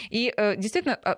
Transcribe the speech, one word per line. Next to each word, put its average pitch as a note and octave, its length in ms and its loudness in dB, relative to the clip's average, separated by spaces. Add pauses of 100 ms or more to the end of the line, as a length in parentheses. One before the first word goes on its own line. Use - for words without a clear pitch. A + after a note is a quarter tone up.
(100)
И, A#3+ 260 0
э, G#3 200 2
действительно, A3+ 380 0
о-, - 240 0